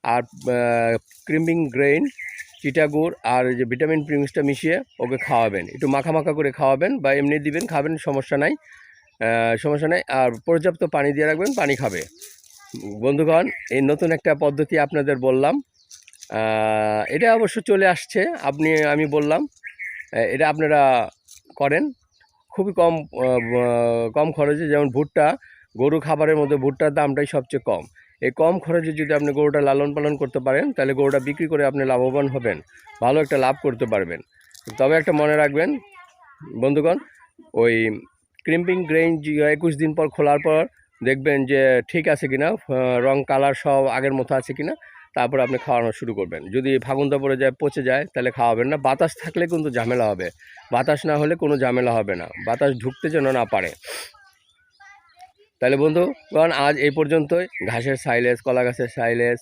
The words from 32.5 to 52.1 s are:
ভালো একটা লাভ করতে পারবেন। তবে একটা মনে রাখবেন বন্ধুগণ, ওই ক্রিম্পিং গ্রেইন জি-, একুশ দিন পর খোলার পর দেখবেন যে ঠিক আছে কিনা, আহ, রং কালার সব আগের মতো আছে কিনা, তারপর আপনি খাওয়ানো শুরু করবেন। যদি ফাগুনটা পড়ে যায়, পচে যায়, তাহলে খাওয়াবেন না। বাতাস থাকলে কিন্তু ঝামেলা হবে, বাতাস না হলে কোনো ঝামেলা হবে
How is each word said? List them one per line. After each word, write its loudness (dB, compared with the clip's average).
ভালো 4
একটা 0
লাভ 2
করতে -2
পারবেন। -2
তবে 2
একটা 0
মনে 2
রাখবেন 0
বন্ধুগণ, 2
ওই 2
ক্রিম্পিং 0
গ্রেইন 2
জি-, 0
একুশ 2
দিন -2
পর 0
খোলার 2
পর 2
দেখবেন 2
যে 4
ঠিক -2
আছে 0
কিনা, 0
আহ, -4
রং 2
কালার 2
সব 2
আগের 0
মতো -2
আছে -4
কিনা, -6
তারপর 0
আপনি 0
খাওয়ানো 0
শুরু -8
করবেন। -6
যদি 0
ফাগুনটা -2
পড়ে 0
যায়, 2
পচে -2
যায়, 0
তাহলে -2
খাওয়াবেন 0
না। -2
বাতাস 0
থাকলে -4
কিন্তু -2
ঝামেলা 0
হবে, -4
বাতাস 0
না 0
হলে 0
কোনো 0
ঝামেলা 0
হবে 0